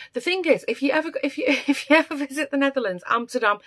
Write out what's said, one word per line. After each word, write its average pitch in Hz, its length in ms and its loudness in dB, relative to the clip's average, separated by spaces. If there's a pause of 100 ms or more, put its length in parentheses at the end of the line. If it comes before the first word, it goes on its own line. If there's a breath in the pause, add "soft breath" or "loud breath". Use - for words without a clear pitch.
(140 loud breath)
the 247 60 -4
thing 359 240 -2
is, 277 220 4
if 240 160 -4
you 285 80 2
ever, 311 220 0 (100)
if 285 160 -4
you, 311 80 -4
<laughs> - 20 4
if 277 400 0
you 294 80 8
ever 320 200 2
visit 277 340 -6
the 285 60 -2
Netherlands, 262 520 0
Amsterdam 226 580 0